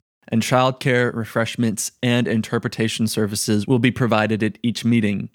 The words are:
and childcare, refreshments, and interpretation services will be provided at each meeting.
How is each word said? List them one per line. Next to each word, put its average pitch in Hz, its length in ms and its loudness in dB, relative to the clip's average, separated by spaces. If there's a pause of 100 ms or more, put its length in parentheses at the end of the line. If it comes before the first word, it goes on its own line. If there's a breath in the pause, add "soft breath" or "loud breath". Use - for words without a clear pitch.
(320)
and 113 120 0
childcare, 127 720 2
refreshments, 113 760 -2 (120)
and 120 240 2
interpretation 110 800 -2
services 104 580 0
will 131 140 2
be 127 100 2
provided 110 540 0
at 107 180 -2
each 117 240 -2
meeting. 104 500 2